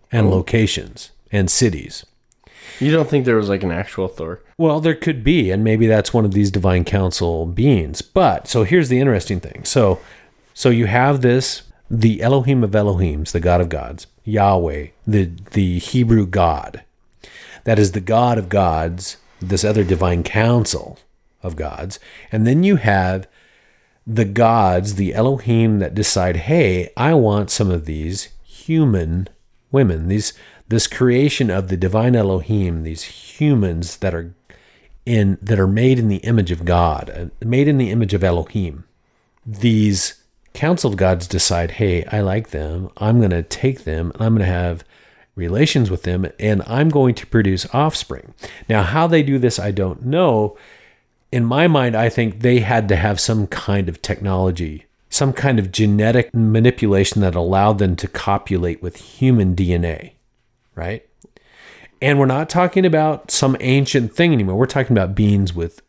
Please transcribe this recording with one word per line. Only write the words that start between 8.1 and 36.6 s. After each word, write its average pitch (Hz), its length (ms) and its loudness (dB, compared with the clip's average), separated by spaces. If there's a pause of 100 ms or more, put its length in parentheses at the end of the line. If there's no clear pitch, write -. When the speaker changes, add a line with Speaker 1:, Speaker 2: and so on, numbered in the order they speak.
Speaker 1:
so 117 160 2
here's 160 240 2
the 127 120 2
interesting 107 400 0
thing. - 240 -14
So, 101 340 2 (560)
so - 160 2
you 117 160 2
have 127 340 2
this, 127 440 0 (260)
the 113 320 2
Elohim 127 420 2
of 101 60 -2
Elohims, 92 640 0
the 87 80 -2
God 87 200 2
of 87 80 0
gods, 71 380 -10 (180)
Yahweh, 92 640 0 (180)
the, 101 240 2 (220)
the 90 260 0
Hebrew 113 480 2
God. 87 560 -2 (800)
That 110 140 2
is 98 140 2
the 107 80 -6
God 113 380 2
of 92 100 -4
gods, 87 680 -2 (240)
this 92 240 -2
other 104 200 2
divine 87 380 0
council 117 760 0 (440)
of 87 140 -10
gods. 78 420 -10 (340)
And 110 140 0
then 139 160 4
you 196 140 4
have 98 500 0 (800)
the 113 180 0
gods, 101 720 2
the 95 180 -2
Elohim 113 680 2
that 87 140 -4
decide, 92 420 0
"Hey, 92 600 0
I 151 180 2
want 104 360 2
some 101 200 0
of 85 140 -2
these 80 440 -8 (140)
human 95 840 -2 (420)
women, 90 380 2
these, 104 240 -2 (360)
this 113 180 0
creation 127 640 0
of 92 180 -4
the 95 80 -2
divine 107 400 2
Elohim, 95 640 -2
these 80 220 -10
humans 98 920 -2
that 92 160 -4
are 85 200 -10 (720)
in, 104 360 2
that 104 180 0
are 95 80 4
made 123 300 4
in 113 100 0
the 98 100 0
image 107 320 0
of 85 140 -6